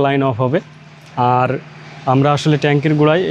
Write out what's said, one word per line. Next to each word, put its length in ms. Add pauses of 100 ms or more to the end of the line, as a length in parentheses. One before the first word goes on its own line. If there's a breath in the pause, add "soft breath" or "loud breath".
লাইন 180
অফ 180
হবে। 180 (800)
আর 120 (560)
আমরা 320
আসলে 260
ট্যাঙ্কির 360
গোড়ায় 320